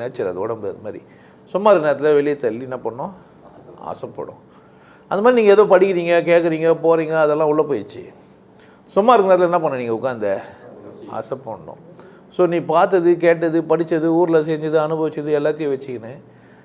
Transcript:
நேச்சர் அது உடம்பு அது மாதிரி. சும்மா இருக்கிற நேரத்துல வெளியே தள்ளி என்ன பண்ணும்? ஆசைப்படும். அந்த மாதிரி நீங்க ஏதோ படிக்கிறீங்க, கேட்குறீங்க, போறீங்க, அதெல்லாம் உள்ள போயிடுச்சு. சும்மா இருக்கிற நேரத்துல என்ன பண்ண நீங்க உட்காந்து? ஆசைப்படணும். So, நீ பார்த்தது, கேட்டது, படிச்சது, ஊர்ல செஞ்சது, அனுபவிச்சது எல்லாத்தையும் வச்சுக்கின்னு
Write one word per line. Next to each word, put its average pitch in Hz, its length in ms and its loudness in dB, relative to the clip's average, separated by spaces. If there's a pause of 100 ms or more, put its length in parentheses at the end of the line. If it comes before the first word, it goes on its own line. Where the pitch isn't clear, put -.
நேச்சர் 120 300 -6
அது 90 140 -8
உடம்பு 110 260 -8
அது - 160 -14
மாதிரி. 101 140 -12 (500)
சும்மா 196 200 0
இருக்கிற 160 180 4
நேரத்துல 143 300 0
வெளியே 143 260 0
தள்ளி 117 240 -4
என்ன 127 180 -10
பண்ணும்? 135 260 -8 (800)
ஆசைப்படும். - 500 -12 (720)
அந்த 185 120 0
மாதிரி 247 160 4
நீங்க 208 180 6
ஏதோ 208 80 8 (100)
படிக்கிறீங்க, 175 400 2 (160)
கேட்குறீங்க, 165 400 2 (160)
போறீங்க, 160 280 0 (100)
அதெல்லாம் 151 280 2
உள்ள 151 100 2
போயிடுச்சு. 113 400 -8 (880)
சும்மா 214 220 4
இருக்கிற 196 180 4
நேரத்துல 180 200 4
என்ன 175 120 2
பண்ண 139 200 -4
நீங்க 117 160 -4
உட்காந்து? 113 340 -4 (840)
ஆசைப்படணும். 110 640 -12 (540)
So, 185 80 0 (100)
நீ 175 60 -2 (140)
பார்த்தது, 180 380 2 (140)
கேட்டது, 165 340 2 (120)
படிச்சது, 165 380 0 (100)
ஊர்ல 165 200 2 (100)
செஞ்சது, 156 340 -2
அனுபவிச்சது 156 560 -4
எல்லாத்தையும் 151 360 -2
வச்சுக்கின்னு 123 380 -10 (520)